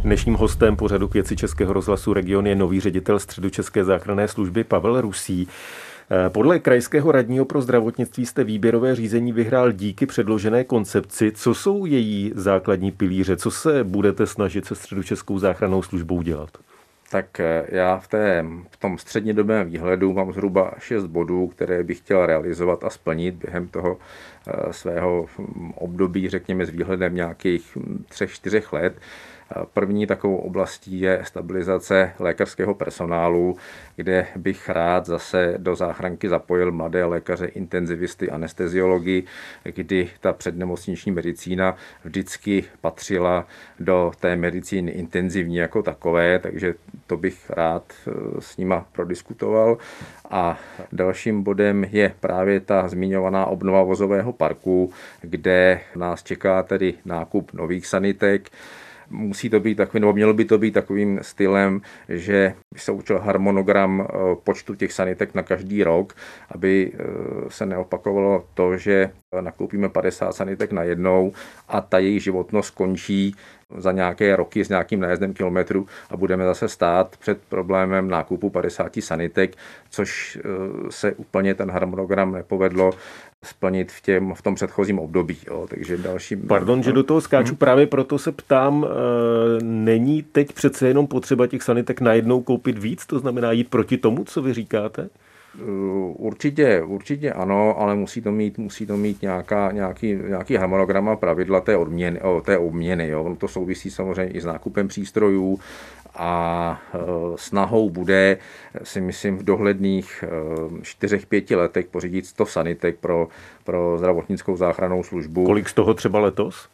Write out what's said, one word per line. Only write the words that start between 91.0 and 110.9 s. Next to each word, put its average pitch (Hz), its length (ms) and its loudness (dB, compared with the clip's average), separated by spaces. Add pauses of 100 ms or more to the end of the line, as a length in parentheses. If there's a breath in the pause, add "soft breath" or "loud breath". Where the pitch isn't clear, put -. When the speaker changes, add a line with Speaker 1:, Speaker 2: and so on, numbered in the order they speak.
Speaker 1:
potřeba 123 400 2
těch 135 160 -6
sanitek 120 380 0
najednou 120 400 4
koupit 123 360 0
víc, 110 280 -6
to 143 140 -2
znamená 123 320 -2
jít 117 180 2
proti 123 280 2
tomu, 123 260 2
co - 180 -4
vy 131 120 0
říkáte? 104 560 -4 (500 soft breath)
Speaker 2:
Eh, - 20 -14 (560)
určitě, 120 640 2
určitě 127 520 -6
ano, 98 460 2
ale 104 160 2
musí 104 260 -4
to 107 100 -2
mít, 104 260 -2
musí 107 280 -8
to 104 120 -4
mít 104 240 -2
nějaká, 98 500 -2
nějaký, 101 440 -2 (120)
nějaký 95 280 -2
harmonogram 95 540 2
a 110 60 2
pravidla 90 460 2
té 104 160 2
odměny, 85 440 -2
o, 87 200 2
té 98 160 2
obměny, 85 520 -2
jo. 78 140 -2
Ono 87 120 -4
to 98 120 -6
souvisí 92 440 -6
samozřejmě 92 420 -4
i 90 80 -6
s 85 40 -8
nákupem 98 420 -4
přístrojů 98 720 0 (560 loud breath)
a, 85 640 -2 (140 loud breath)
eh, - 20 -6 (380)
snahou 101 540 0
bude, 95 480 4 (460 loud breath)
si - 180 -8
myslím, 95 360 -4
v 98 60 -10
dohledných, 98 840 0
eh, 80 540 -6
čtyřech, 101 440 -2